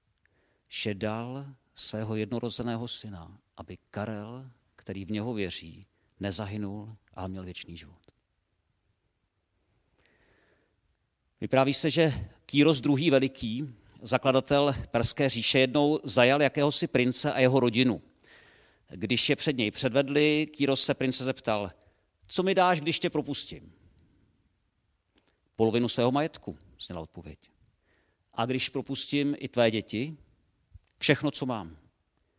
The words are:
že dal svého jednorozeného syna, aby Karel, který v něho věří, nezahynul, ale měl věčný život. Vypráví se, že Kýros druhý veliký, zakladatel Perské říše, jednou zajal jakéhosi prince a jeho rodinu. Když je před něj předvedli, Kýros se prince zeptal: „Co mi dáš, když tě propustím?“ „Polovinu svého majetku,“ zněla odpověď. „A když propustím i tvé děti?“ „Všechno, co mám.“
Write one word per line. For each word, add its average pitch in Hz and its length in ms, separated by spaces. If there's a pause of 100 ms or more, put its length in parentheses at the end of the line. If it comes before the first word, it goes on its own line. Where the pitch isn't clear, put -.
(680)
že - 260
dal 117 520 (300)
svého 110 400
jednorozeného 117 720
syna, 95 520 (180)
aby 90 200 (120)
Karel, 113 640 (240)
který 95 300
v 87 60
něho 110 220
věří, 90 480 (380)
nezahynul, 104 760 (180)
ale 95 140
měl 95 160
věčný 87 340
život. 80 220 (3500)
Vypráví 135 320
se, 156 160
že 143 400 (160)
Kýros 143 360
druhý 139 300
veliký, 131 640 (260)
zakladatel 131 720 (160)
Perské 120 380
říše, 120 300
jednou 143 440
zajal 127 380
jakéhosi 147 460
prince 123 460
a - 60
jeho 131 200
rodinu. 120 420 (880)
Když 107 400
je 147 60
před 139 220
něj 107 140
předvedli, 143 760
Kýros 135 360
se 143 100
prince 131 300
zeptal: 107 480 (560)
„Co - 160
mi 190 120
dáš, 180 260
když 156 180
tě 175 100
propustím?“ 135 640 (1800)
„Polovinu 113 340
svého 123 220
majetku,“ 143 460 (240)
zněla 87 200
odpověď. 82 380 (920)
„A 117 120
když 127 240
propustím 139 720
i 139 80
tvé 117 240
děti?“ 113 460 (800)
„Všechno, 147 340
co - 140
mám.“ 95 320 (600)